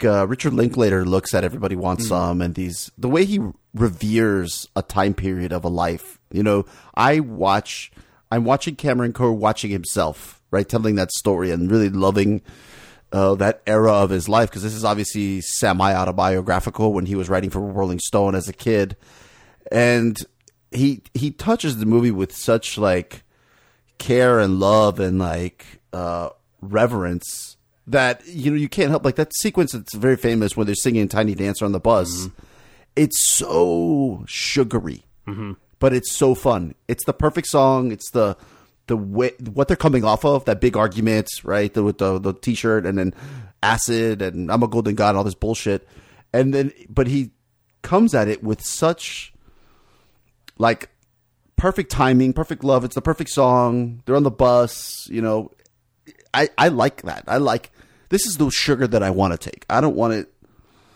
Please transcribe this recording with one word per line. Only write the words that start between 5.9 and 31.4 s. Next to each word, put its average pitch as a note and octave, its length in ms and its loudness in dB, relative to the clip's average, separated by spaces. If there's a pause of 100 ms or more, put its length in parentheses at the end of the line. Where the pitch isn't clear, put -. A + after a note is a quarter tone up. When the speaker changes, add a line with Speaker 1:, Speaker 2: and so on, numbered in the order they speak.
Speaker 1:
You G2+ 120 0
know, G2+ 220 2 (300)
I C#3+ 240 2
watch, G#2 720 -2 (400)
I'm A#2 140 0
watching C#3+ 300 -2
Cameron B2 380 -2
Crowe B2 180 2
watching G#2+ 400 -2
himself, E2+ 680 -4 (100)
right, G2 160 0
telling A2 280 0
that F#2 160 0
story F#2 400 0
and F2 200 0
really G#2+ 180 4
loving, G2 520 2 (720)
uh, G2 240 2
that G2 300 0
era A2 280 4
of G2+ 180 4
his F#2 180 -2
life, A2+ 220 2
'cause F#2+ 120 -10
this G#2+ 100 -6
is A2 120 -8
obviously G2+ 560 -2
semi-autobiographical F#2 1500 0
when F#2 120 -2
he G2 100 -4
was F#2 140 -4
writing F#2+ 200 0
for F#2+ 120 -6
Rolling F#2+ 380 -4
Stone G2 360 0
as F2+ 120 -4
a G2+ 60 -12
kid. G2+ 420 0 (760)
And A#2 460 2 (540)
he, C3+ 300 0 (120)
he C#3 180 -4
touches E3+ 460 -2
the G#2+ 80 -2
movie A#2+ 260 4
with F#2+ 240 -4
such, - 420 -2
like, F#2 460 -2 (760)
care B2 400 4
and F#2+ 200 2
love G#2 400 4
and, F#2 200 0
like, F2 460 -6 (280)
uh, F2 360 -6 (320)
reverence G2 960 -2 (300)
that, B2+ 400 0
you D3+ 240 -4
know, D3+ 60 0
you D3 120 -2
can't D#3+ 200 0
help, D3+ 160 0
like, C3 100 2
that D#3 200 -2
sequence F#3 380 0
that's A2 220 -12
very B2 220 2
famous A2+ 400 0
when A2 80 0
they're G2+ 100 -2
singing A2+ 320 0
Tiny G#2 280 0
Dancer G2+ 300 -4